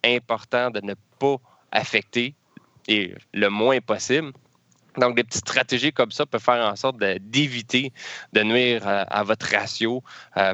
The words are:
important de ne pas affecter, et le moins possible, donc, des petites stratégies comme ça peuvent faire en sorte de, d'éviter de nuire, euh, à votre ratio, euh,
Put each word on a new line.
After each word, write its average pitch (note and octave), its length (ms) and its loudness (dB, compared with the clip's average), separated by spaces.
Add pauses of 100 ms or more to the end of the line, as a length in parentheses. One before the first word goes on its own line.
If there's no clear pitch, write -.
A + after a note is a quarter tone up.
important B2 680 0
de G#2 120 -6
ne G2+ 120 -6 (240)
pas C#3 160 4 (360)
affecter, A#2 600 -2 (540)
et G#2 260 0 (180)
le G2+ 180 0
moins A#2 300 2
possible, C3+ 520 -2 (640)
donc, B2 180 2
des A#2+ 80 2
petites - 240 -8
stratégies C3 460 0
comme A2+ 180 0
ça D3 140 -2
peuvent A2+ 160 -4
faire A#2+ 240 2
en G2+ 100 0
sorte B2+ 220 -4
de, G2 240 0
d'éviter B2+ 720 -2 (400)
de G#2+ 100 4
nuire, A#2 420 2
euh, G2 240 2
à G#2 140 0
votre G#2+ 260 -2
ratio, A2 540 -4 (320)
euh, F#2+ 180 2